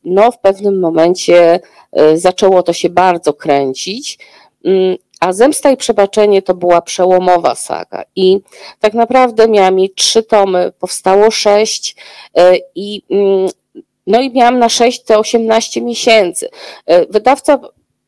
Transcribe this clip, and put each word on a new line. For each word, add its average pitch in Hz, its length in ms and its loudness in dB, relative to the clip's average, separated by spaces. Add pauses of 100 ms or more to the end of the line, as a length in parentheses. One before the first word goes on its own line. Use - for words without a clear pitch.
no, 196 260 2
w - 80 -10
pewnym 196 420 -2
momencie, 175 800 2 (320)
e, 156 240 2
zaczęło 180 460 0
to 170 100 -4
się 170 160 -4
bardzo 175 440 -2
kręcić. 143 840 -6 (460)
Mm, 185 320 0 (240)
A 180 120 -2
Zemsta 269 380 0
i 262 60 0
Przebaczenie 208 640 0
to 185 120 -4
była 175 280 0
przełomowa 180 720 0
saga - 480 -12 (140)
i 190 240 2 (400)
tak 208 140 -2
naprawdę 233 540 2
miałam 190 300 2
jej 190 120 0
trzy - 320 -2
tomy, 196 560 0
powstało 196 520 0
sześć, 214 680 -2 (400)
e, 180 180 6 (200)
i, 202 360 -12
mm, 196 380 0 (580)
no 220 140 2
i 269 100 -4
miałam 247 280 2
na 233 100 2
sześć 240 340 -2
te 214 160 2
osiemnaście 226 640 -2
miesięcy. 226 640 -2 (380)
E, 165 200 2
wydawca 254 520 0 (500)